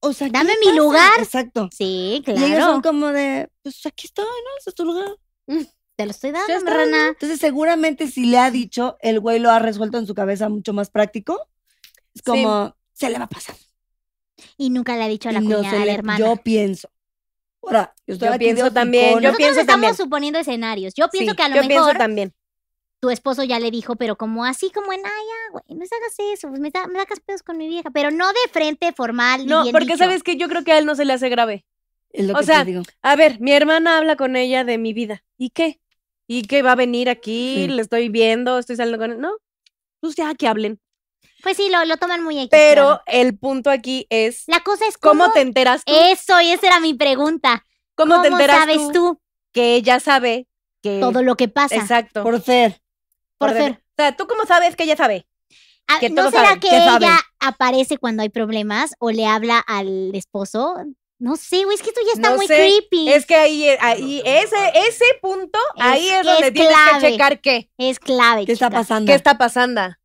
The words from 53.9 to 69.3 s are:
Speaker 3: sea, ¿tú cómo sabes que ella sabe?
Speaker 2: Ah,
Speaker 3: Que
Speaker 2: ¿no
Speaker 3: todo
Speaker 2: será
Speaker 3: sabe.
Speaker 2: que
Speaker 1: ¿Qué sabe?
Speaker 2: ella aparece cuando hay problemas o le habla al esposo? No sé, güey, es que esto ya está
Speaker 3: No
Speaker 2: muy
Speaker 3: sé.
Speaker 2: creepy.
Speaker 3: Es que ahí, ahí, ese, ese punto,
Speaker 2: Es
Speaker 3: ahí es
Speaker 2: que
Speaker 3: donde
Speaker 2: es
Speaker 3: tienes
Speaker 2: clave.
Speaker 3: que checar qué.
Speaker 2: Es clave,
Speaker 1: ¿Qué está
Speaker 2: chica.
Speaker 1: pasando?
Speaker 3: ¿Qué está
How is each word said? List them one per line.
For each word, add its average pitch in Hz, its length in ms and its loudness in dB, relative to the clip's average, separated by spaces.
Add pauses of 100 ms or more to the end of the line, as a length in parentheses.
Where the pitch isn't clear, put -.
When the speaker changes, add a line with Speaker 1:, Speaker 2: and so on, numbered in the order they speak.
Speaker 3:
sea, 285 140 0
¿tú 392 100 -8
cómo 440 200 -4
sabes 349 300 2
que 339 80 -4
ella 302 120 0
sabe? 220 300 -2 (600)
Speaker 2:
Ah, 302 140 0
Speaker 3:
Que 240 80 0
Speaker 2:
¿no 320 140 0
Speaker 3:
todo - 80 2
Speaker 2:
será 466 180 4
Speaker 3:
sabe. 381 120 2
Speaker 2:
que 381 100 0
Speaker 1:
¿Qué 349 80 6
sabe? 339 260 6
Speaker 2:
ella 330 140 6 (220)
aparece 262 580 0
cuando 220 240 -4
hay 214 80 -4
problemas 220 680 -4
o 233 100 -2
le 220 160 -2
habla 220 320 2
al 190 560 -6
esposo? 214 640 -6 (420)
No 247 180 -4
sé, 359 280 -4
güey, 403 120 -2
es - 60 -8
que - 80 -8
esto 480 140 -6
ya 440 100 0
está 427 160 0
Speaker 3:
No 480 60 2
Speaker 2:
muy 392 100 -2
Speaker 3:
sé. 311 100 2
Speaker 2:
creepy. 381 520 2
Speaker 3:
Es 285 160 4
que 339 120 0
ahí, 302 300 4 (140)
ahí, 240 440 -2
ese, 311 320 2 (320)
ese 466 160 -2 (180)
punto, 381 360 -6 (180)
Speaker 2:
Es - 60 -6
Speaker 3:
ahí 277 260 2
es 381 140 2
Speaker 2:
que 320 60 0
Speaker 3:
donde 311 200 4
Speaker 2:
es 247 40 -2
Speaker 3:
tienes 320 200 4
Speaker 2:
clave. 302 280 6
Speaker 3:
que 302 120 4
checar 277 280 2
qué. 247 380 -2
Speaker 2:
Es 254 200 -2
clave, 233 480 2
Speaker 1:
¿Qué 226 60 0
está 247 140 0
Speaker 2:
chica. 240 120 0
Speaker 1:
pasando? 220 320 0
Speaker 3:
¿Qué 285 40 8
está 277 240 4